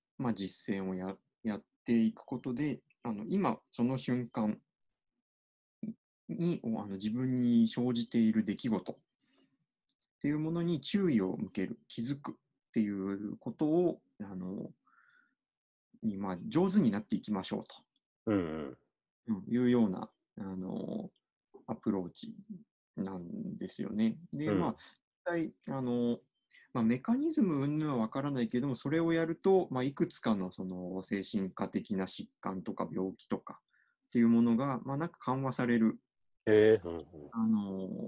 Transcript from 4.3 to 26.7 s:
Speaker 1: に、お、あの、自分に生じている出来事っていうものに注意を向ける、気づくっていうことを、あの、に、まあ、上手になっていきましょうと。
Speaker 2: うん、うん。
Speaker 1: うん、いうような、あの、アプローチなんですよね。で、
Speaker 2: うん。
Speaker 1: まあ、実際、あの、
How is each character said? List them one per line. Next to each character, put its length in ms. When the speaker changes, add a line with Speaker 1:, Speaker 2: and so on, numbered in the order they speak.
Speaker 1:
に、 340
お、 180
あ 60
の、 80
自 160
分 300
に 260
生 260
じ 160
て 80
い 140
る 120
出 120
来 140
事 240
っ 40
て 80
い 40
う 80
も 120
の 120
に 180
注 300
意 100
を 160
向 140
け 160
る、 200
気 140
づ 180
く 120
っ 40
て 60
い 120
う 460
こ 140
と 140
を、 360
あ 140
の、 360
に、 140
ま 160
あ、 40
上 240
手 80
に 120
な 80
っ 40
て 120
い 60
き 100
ま 120
し 100
ょ 60
う 40
と。 120
Speaker 2:
う 60
ん、 40
う 40
ん。 360
Speaker 1:
う 60
ん、 200
い 60
う 100
よ 180
う 20
な、 200
あ 40
の、 680
ア 80
プ 160
ロ 120
ー 60
チ 260
な 180
ん 440
で 100
す 140
よ 100
ね。 260
で、 140
Speaker 2:
う 80
ん。 40
Speaker 1:
ま 100
あ、 60
実 80
際、 200
あ 120
の、 380